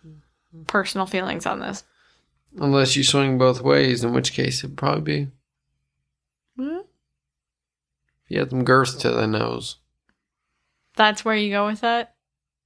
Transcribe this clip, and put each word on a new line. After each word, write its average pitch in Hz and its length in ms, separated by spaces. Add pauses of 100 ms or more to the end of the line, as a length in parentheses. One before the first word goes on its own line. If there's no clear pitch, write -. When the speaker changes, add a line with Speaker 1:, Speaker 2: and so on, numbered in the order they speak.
(680)
Speaker 1:
Personal 190 400
feelings 185 380
on - 140
this. - 240 (760)
Speaker 2:
Unless 139 400
you 139 60
swing 135 340
both 127 240
ways, 131 420
in 120 100
which 127 200
case - 300
it'd 135 140
probably 147 240
be 147 260 (1300)
Speaker 1:
Hmm? 294 220 (1500)
Speaker 2:
if - 60
you - 80
had 135 100
some 127 160
girth 131 340
to 120 120
the 113 160
nose. 113 500 (1200)
Speaker 1:
That's 214 260
where 220 140
you 208 140
go 202 160
with 214 140
that? 233 340 (500)